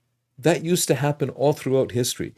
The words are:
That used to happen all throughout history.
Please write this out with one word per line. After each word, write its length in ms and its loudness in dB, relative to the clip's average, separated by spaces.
That 280 2
used 220 0
to 80 2
happen 340 -2
all 240 0
throughout 380 0
history. 460 -4